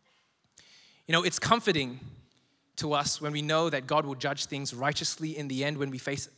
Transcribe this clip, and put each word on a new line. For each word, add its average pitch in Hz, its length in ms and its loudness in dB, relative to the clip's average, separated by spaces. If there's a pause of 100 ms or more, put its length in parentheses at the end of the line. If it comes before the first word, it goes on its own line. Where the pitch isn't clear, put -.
(1080)
You 160 60 2
know, 170 100 6
it's 185 160 2
comforting 156 600 2 (760)
to 151 180 -2
us 143 280 0
when 151 100 -2
we 147 100 -2
know 160 280 4
that 135 180 -2
God 151 180 4
will 139 100 -4
judge 143 300 -2
things 139 280 -6
righteously 147 640 -2
in 147 100 -6
the 131 160 -2
end 147 140 -2
when 139 120 -2
we 131 80 -6
face 139 400 -4